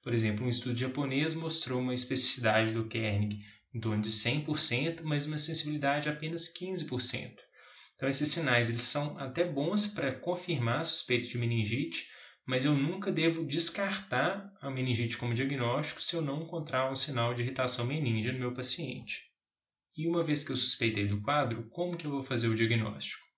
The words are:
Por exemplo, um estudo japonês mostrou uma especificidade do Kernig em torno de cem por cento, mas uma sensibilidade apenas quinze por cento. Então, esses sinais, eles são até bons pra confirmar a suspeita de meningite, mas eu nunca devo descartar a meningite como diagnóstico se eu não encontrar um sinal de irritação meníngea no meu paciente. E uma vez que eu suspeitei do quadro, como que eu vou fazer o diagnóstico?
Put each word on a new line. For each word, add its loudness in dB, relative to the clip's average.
Por -4
exemplo, 0
um 0
estudo -2
japonês -2
mostrou -4
uma -2
especificidade 4
do -2
Kernig 0
em -6
torno 0
de 2
cem 4
por -2
cento, 0
mas 0
uma -4
sensibilidade 2
apenas -4
quinze -6
por -2
cento. -2
Então, -2
esses 4
sinais, 6
eles 0
são 2
até -2
bons 2
pra -2
confirmar -2
a -4
suspeita 0
de -6
meningite, -2
mas -2
eu 4
nunca 0
devo 2
descartar 0
a -8
meningite 0
como -2
diagnóstico -2
se 0
eu -2
não -4
encontrar -2
um -2
sinal 0
de -4
irritação -2
meníngea 0
no -6
meu -4
paciente. -4
E -4
uma 0
vez 0
que -4
eu -2
suspeitei 0
do 0
quadro, -2
como -6
que -10
eu -4
vou -4
fazer 0
o 2
diagnóstico? -2